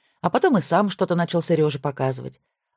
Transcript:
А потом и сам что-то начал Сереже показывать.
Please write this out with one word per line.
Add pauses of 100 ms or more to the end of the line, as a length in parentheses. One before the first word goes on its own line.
(220)
А
потом
и
сам
что-то
начал
Сереже
показывать. (360)